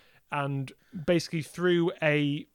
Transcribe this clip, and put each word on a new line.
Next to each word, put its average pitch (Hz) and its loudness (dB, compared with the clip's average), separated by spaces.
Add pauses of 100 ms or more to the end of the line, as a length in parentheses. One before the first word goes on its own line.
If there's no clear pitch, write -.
(320)
and 139 -4 (360)
basically 170 2
through 175 2 (120)
a 147 0